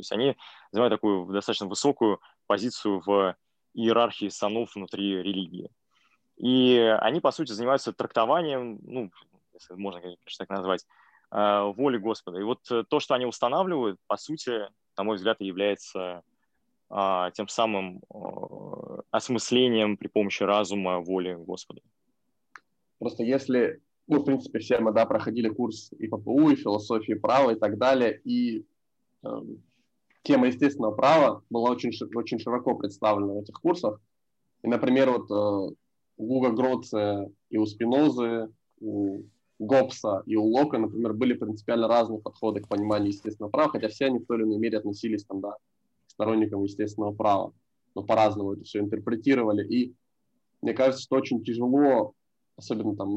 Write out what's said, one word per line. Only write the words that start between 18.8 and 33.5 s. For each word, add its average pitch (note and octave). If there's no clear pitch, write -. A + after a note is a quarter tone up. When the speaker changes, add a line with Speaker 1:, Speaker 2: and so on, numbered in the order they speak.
Speaker 1:
осмыслением A2
при -
помощи G2+
разума G2
воли F2+
Господа. F2
Speaker 2:
Просто A#2
если, B2
ну, D3
в C#3
принципе, B2+
все A#2+
мы, A2
да, A2+
проходили A2+
курс A2
и A2
П A2
П G#2
У, D3+
и C#3
философии G#2+
права, A#2
и A2+
так G#2+
далее, B2
и, A#2+
эм, A2+
тема B2+
естественного B2+
права C#3
была A#2+
очень B2
ши-, -
очень A#2
широко B2
представлена G2+
в G#2
этих -